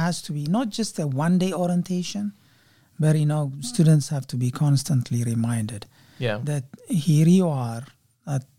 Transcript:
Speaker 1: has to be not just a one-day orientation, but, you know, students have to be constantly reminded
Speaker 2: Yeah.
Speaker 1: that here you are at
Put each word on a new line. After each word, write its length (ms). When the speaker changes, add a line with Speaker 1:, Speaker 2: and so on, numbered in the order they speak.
Speaker 1:
has 160
to 100
be 160
not 220
just 280
a 80
one-day 460
orientation, 800
but, 180
you 100
know, 340
students 480
have 240
to 40
be 140
constantly 720
reminded 640
Speaker 2:
Yeah. 240
Speaker 1:
that 220
here 400
you 200
are 360
at 180